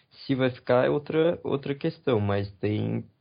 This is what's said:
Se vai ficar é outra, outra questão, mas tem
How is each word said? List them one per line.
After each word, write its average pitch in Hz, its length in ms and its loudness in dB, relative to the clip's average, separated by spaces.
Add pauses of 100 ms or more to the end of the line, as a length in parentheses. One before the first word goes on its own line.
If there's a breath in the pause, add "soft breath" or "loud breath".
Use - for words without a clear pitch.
(260 soft breath)
Se 139 80 0
vai 127 160 2
ficar 123 340 2
é 139 60 2
outra, 156 520 0
outra 139 320 -4
questão, 139 460 -2
mas 101 320 -2
tem 110 500 -2 (180)